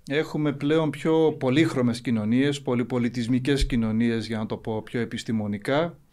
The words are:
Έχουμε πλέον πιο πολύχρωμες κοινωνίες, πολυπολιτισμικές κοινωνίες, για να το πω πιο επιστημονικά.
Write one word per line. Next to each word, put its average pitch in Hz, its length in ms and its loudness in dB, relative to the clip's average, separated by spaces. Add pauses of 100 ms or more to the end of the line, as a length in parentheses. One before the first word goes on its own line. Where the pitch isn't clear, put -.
Έχουμε 151 440 0
πλέον 151 360 2
πιο 160 500 2
πολύχρωμες 131 600 2
κοινωνίες, 123 600 2
πολυπολιτισμικές 123 1040 0
κοινωνίες, 113 600 0
για 113 100 -4
να 107 80 -4
το 104 120 -6
πω 110 240 -6
πιο 120 180 -6
επιστημονικά. 113 1000 -2 (160)